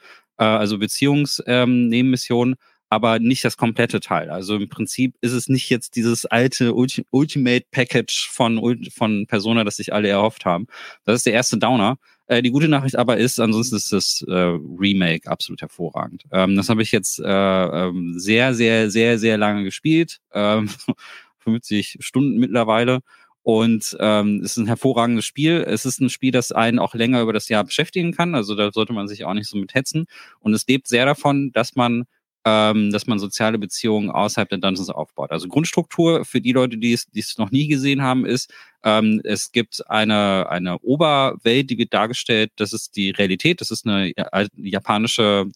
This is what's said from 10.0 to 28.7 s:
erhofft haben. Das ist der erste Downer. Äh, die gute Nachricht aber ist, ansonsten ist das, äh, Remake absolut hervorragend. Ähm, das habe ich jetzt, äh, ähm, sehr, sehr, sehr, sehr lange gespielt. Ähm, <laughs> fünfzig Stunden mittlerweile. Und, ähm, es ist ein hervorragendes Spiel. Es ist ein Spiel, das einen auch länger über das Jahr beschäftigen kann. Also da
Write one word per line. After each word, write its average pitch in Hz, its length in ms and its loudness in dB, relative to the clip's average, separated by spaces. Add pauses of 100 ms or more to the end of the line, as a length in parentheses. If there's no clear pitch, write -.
erhofft 101 380 0
haben. 90 200 0 (380)
Das 117 120 2
ist - 100 0
der 110 80 2
erste 120 240 2
Downer. 117 400 2 (300)
Äh, 120 120 4
die 123 100 2
gute 147 180 4
Nachricht 135 280 2
aber 117 220 2
ist, 117 220 2
ansonsten 113 360 2
ist - 160 -6
das, - 340 0
äh, 90 60 -6
Remake 87 1000 0
absolut - 300 -8
hervorragend. - 720 -8
Ähm, 95 240 2
das 98 140 0
habe 110 100 2
ich 110 120 -4
jetzt, - 280 -6
äh, - 60 -8
ähm, 92 920 0
sehr, 113 360 2
sehr, 113 360 2
sehr, 113 280 2
sehr 110 180 2
lange 104 280 0
gespielt. 160 560 -2 (120)
Ähm, 104 380 0
<laughs> - 260 -6 (440)
fünfzig 107 600 -2
Stunden 131 380 0
mittlerweile. 120 600 2 (420)
Und, 113 580 2
ähm, 104 440 2
es 101 80 -6
ist - 60 -8
ein 107 80 0
hervorragendes 117 580 2
Spiel. 160 420 0
Es 110 200 -2
ist 127 120 -4
ein 127 120 2
Spiel, 131 200 -2
das 120 220 0
einen 117 260 2
auch 90 160 -2
länger 120 280 2
über 110 100 0
das 107 160 -2
Jahr 107 160 2
beschäftigen 170 480 -2
kann. 170 220 -2
Also 107 200 -2
da 104 160 0